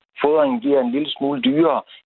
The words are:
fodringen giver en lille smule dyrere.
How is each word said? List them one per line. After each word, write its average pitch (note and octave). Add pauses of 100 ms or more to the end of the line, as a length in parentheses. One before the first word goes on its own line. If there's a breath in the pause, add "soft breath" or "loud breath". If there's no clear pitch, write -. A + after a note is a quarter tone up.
(220)
fodringen C#3+
giver C#3
en B2
lille D3
smule C#3
dyrere. C#3 (240 loud breath)